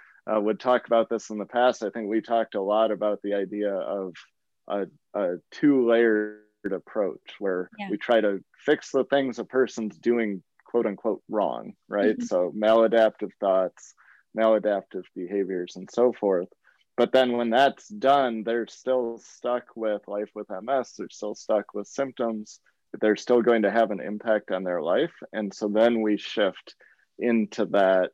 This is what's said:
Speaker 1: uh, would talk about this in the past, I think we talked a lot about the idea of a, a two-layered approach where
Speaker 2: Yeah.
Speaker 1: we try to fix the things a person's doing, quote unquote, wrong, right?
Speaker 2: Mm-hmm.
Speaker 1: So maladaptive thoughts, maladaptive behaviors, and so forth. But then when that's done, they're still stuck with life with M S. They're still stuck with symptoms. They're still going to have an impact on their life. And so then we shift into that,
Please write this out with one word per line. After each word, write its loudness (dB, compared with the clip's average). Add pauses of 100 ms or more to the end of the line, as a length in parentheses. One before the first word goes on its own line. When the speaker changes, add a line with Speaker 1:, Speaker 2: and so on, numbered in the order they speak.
(300)
Speaker 1:
uh, 0
would -2
talk 0
about 2
this -6
in -8
the -8
past, 0
I -4
think -8
we 0
talked -2
a -4
lot 2
about -2
the -4
idea -4
of -6 (540)
a, -4 (280)
a -2 (140)
two-layered 2 (300)
approach -6 (120)
where -4 (100)
Speaker 2:
Yeah. -10
Speaker 1:
we -6
try 2
to 0 (160)
fix -2
the 0
things -2
a -6
person's -2
doing, 0 (220)
quote -2
unquote, -4
wrong, -2 (160)
right? 2
Speaker 2:
Mm-hmm. -6
Speaker 1:
So 0
maladaptive 4
thoughts, 0 (440)
maladaptive 0 (120)
behaviors, -4
and -16
so 2
forth. -2 (480)
But 2
then 4
when -2
that's 2
done, 0
they're -2
still -4
stuck -6 (100)
with -4
life -6
with -12
M -12
S. -2
They're -10
still -10
stuck -2
with -8
symptoms. -6 (400)
They're 4
still 2
going 4
to 4
have 4
an -6
impact -2
on -2
their -2
life. 0 (200)
And -6
so -6
then 2
we 0
shift -4 (420)
into 0
that, 4